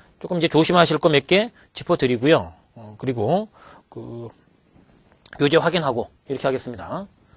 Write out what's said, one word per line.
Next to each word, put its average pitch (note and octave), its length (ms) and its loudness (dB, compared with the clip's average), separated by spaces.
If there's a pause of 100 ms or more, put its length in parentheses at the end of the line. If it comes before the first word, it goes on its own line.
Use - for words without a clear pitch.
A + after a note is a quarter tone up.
(180)
조금 F3+ 200 -6
이제 D#3+ 80 0
조심하실 D#3+ 520 4
거 E3+ 100 2
몇 C#3+ 180 2
개 G#3 240 2 (220)
짚어드리고요. B2 800 0 (220)
어, G#2+ 220 -20
그리고 C3 520 -4 (400)
그 A#2 400 -14 (1080)
교재 C#3+ 200 2
확인하고 D#3 540 0 (180)
이렇게 C3+ 180 -4
하겠습니다. C3 600 -6 (280)